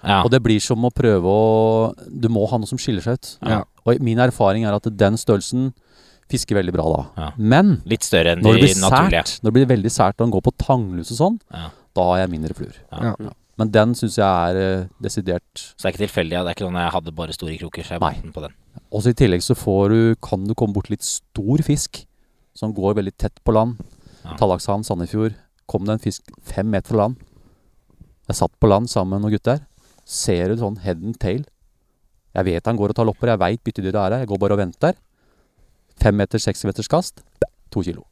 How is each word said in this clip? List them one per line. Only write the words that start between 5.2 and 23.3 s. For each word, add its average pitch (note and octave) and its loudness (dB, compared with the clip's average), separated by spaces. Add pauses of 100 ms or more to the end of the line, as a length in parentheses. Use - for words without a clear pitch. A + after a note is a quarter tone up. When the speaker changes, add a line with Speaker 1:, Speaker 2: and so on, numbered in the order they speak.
Speaker 2:
fisker A#2+ -2
veldig F2+ 0
bra E2 0
da. D2+ 0 (140)
Speaker 1:
Ja. D2+ -8
Speaker 2:
Men B2+ 4
Speaker 1:
Litt G#2+ -2
større E2+ 4
enn F2+ -4
Speaker 2:
når G#2+ 2
det A#2 6
Speaker 1:
de - 8
Speaker 2:
blir F#2+ 2
Speaker 1:
naturlige. C3 4
Speaker 2:
sært, - -10
når G#2+ 2
det - -4
blir C3 4
veldig G#2+ -2
sært G2 2
og - 4
han A#2 2
går A#2 0
på - 0
tanglus F#2+ -2
og A#2 -8
sånn, G3 0 (120)
Speaker 1:
Ja. E2 -12 (240)
Speaker 2:
da F#2 0
har F2+ 4
jeg F#2 0
mindre D#2+ -6
fluer. - -12 (180)
Speaker 1:
Ja. A#2 -4
Speaker 3:
Ja. G#2+ -12 (280)
Speaker 2:
Men A2 -2
den A2 4
synes G#2+ -4
jeg G#2 2
er, F2+ 2
eh, F#2+ 0 (160)
desidert F#2 -4 (140)
Speaker 1:
Så - -18
det - -6
er F#2+ 0
ikke G#2 -4
tilfeldig, E2 -4
ja. F2 -2
Det F2 -4
er E2+ -6
ikke F#2+ -6
sånn F2+ -4
jeg E2+ -2
hadde E2 -6
bare D#2+ -8
store E2 -10
kroker, E2 -12
så - -14
jeg F2 -8
Speaker 2:
Nei. D2+ 0
Speaker 1:
bandt - -10
den D#2+ -14
på D#2+ -12
den. - -14 (400)
Speaker 2:
Og G#2+ -2
så B2 4
i A#2+ 2
tillegg F2+ 4
så B2+ 0
får G2+ 2
du, A2+ 4
kan F#2+ -4
du A2+ -2
komme G#2+ 0
bort G2 -4
litt G#2+ -6
stor - -2
fisk - -2 (500)
som A2 -6
går G2+ 0
veldig G2 -4
tett - -4